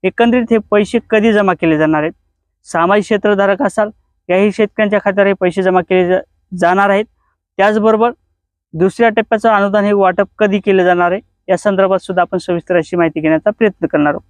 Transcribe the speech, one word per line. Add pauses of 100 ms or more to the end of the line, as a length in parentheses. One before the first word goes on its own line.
एकंदरीत
हे
पैसे (120)
कधी
जमा
केले
जाणार
आहेत, (520)
सामायिक
क्षेत्रधारक
असाल, (380)
याही
शेतकऱ्यांच्या
खात्यावर
हे
पैसे
जमा
केले
जा-,
जाणार
आहेत. (520)
त्याचबरोबर (640)
दुसऱ्या
टप्प्याचं
अनुदान
हे
वाटप (120)
कधी
केलं
जाणार
आहे, (280)
या
संदर्भात
सुद्धा
आपण
सविस्तर
अशी
माहिती
घेण्याचा
प्रयत्न
करणार
आहोत.